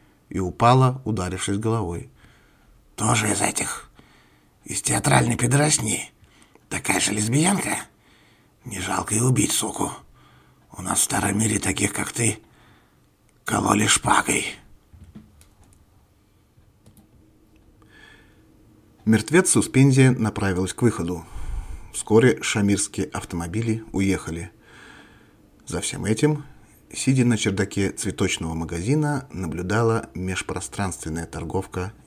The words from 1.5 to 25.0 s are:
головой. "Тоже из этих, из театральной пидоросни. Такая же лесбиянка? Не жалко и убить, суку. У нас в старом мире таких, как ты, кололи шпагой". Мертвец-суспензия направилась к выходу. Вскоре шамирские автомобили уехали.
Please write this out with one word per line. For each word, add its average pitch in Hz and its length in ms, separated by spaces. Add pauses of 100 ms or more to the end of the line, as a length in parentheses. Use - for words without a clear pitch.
головой. 104 500 (880)
"Тоже 110 340
из - 120
этих, - 480 (760)
из - 160
театральной 120 560
пидоросни. 127 720 (600)
Такая - 300
же - 120
лесбиянка? 139 640 (880)
Не 92 160
жалко 92 340
и 110 60
убить, 120 320
суку. - 400 (800)
У - 80
нас - 200
в - 40
старом 101 340
мире 107 200
таких, 101 340
как - 200
ты, 113 260 (1080)
кололи 104 420
шпагой". - 680 (4000)
Мертвец-суспензия 131 1080
направилась 98 600
к - 80
выходу. 90 460 (640)
Вскоре 113 500
шамирские 101 640
автомобили 92 840
уехали. 95 580 (1160)